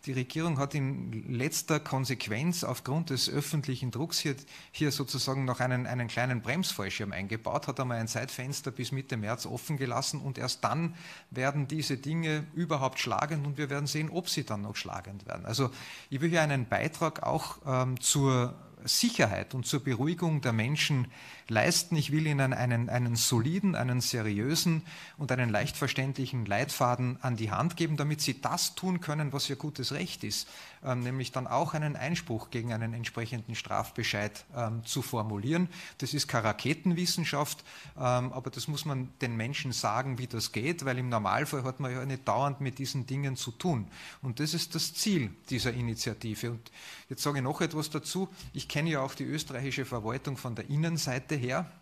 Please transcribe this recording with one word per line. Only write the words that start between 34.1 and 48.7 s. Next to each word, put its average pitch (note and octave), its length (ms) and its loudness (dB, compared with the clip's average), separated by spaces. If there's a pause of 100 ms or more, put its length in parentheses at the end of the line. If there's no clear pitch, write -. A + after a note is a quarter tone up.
ähm, A2+ 300 -2
zu C3 160 -2
formulieren. A#2 640 0 (300)
Das C3+ 160 -4
ist C#3 120 0
keine A#2 180 2
Raketenwissenschaft, D#3 1160 2 (360)
ähm, B2+ 340 2
aber C3 160 -6
das - 180 -6
muss D3+ 200 -4
man C3 240 -2 (100)
den A#2 160 0
Menschen C3 360 -2
sagen, B2 440 0
wie B2 100 -4
das - 260 -4
geht, C#3 340 0
weil B2+ 100 2
im B2+ 140 -2
Normalfall A#2 540 2
hat C3 160 -4
man C3 120 0
ja B2+ 140 -4
nicht C3 200 -4
dauernd C3 360 2
mit C3 160 -2
diesen C3 280 -2
Dingen C3+ 300 -2
zu - 140 -6
tun. B2 380 0 (340)
Und B2+ 180 -4
das D3+ 140 0
ist - 200 -2
das - 200 -2
Ziel D#3 400 2 (160)
dieser A#2+ 240 2
Initiative. A#2 800 -2
Und A#2 180 -10 (400)
jetzt C3 120 -6
sage D3 160 2
ich B2+ 60 2
noch C#3 160 0
etwas D#3 300 0
dazu. F#3 380 -2 (260)
Ich - 140 -6
kenne D#3 220 0